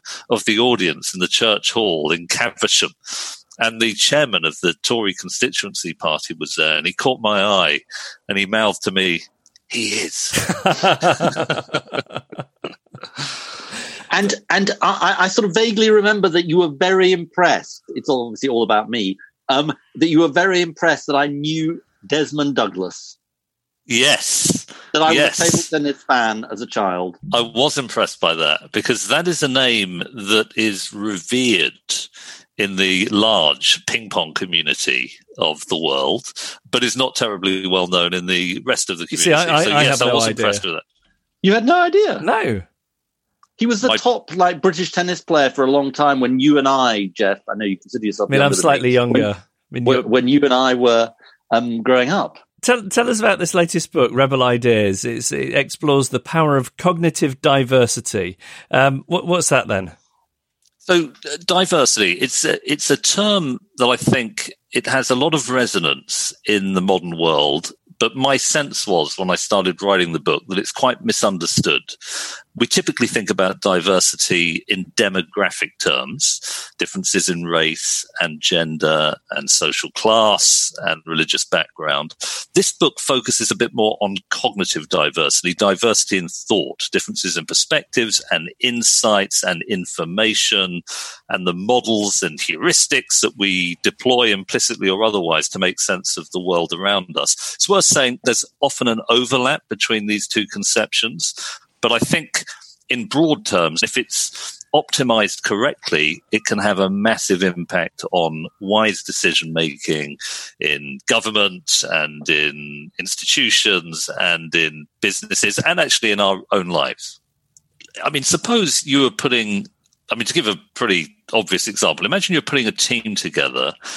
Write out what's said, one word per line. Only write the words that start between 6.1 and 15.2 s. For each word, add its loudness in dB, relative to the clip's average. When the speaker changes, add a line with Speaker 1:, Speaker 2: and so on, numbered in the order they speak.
Speaker 1:
was -8
there, 0
and -4
he -2
caught 0
my 2
eye 2
and -2
he 2
mouthed 0
to -2
me, 0
"He -6
is." -4
<laughs> -2
Speaker 2:
And, 2
and 2
I, 2
I, 4